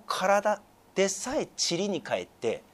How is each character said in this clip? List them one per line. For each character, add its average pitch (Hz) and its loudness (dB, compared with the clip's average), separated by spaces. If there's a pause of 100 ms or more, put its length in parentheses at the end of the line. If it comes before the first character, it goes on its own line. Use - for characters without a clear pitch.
体 202 2 (340)
で 190 4
さ 254 -4
え - -2 (100)
塵 185 0
に 170 -2
帰 120 -4
っ 92 -4
て - -4 (100)